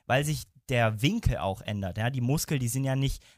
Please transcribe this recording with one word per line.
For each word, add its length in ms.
Weil 180
sich 180
der 340
Winkel 360
auch 220
ändert. 380
Ja, 120
die 100
Muskeln, 400
die 80
sind 160
ja 120
nicht 260